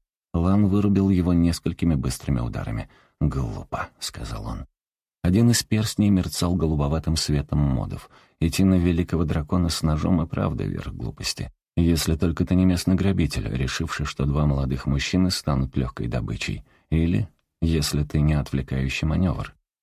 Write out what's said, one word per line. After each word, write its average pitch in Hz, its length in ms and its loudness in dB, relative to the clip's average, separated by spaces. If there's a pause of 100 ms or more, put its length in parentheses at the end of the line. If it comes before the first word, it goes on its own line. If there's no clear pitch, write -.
(320)
Лан 98 340 2
вырубил 98 440 2
его 90 220 2
несколькими 85 640 2
быстрыми 64 460 -2
ударами. 55 480 -6 (320)
«Глупо», — 65 680 -4 (100)
сказал - 480 -10
он. - 200 -8 (560)
Один 110 280 4
из 117 120 2
перстней 110 480 0
мерцал 90 440 0
голубоватым 78 600 0
светом 73 420 0
модов. 62 520 -2 (300)
Идти 85 240 2
на 95 100 6
великого 85 500 2
дракона 80 440 0
с - 140 -4
ножом 80 380 2
и 78 60 -2
правда 92 380 -4
верх - 280 -6
глупости. - 580 -8 (260)
Если 82 380 2
только 82 300 0
ты 90 100 0
не 92 120 6
местный 92 280 2
грабитель, 87 540 0
решивший, 67 560 -4
что 71 220 -4
два 73 180 2
молодых 69 420 0
мужчины 92 440 0
станут 67 460 -2
легкой 62 320 -2
добычей. 55 540 -6 (280)
Или 85 380 2 (340)
если 76 420 0
ты 73 160 -2
не 76 140 4
отвлекающий 67 760 -2
маневр. 78 460 -2 (280)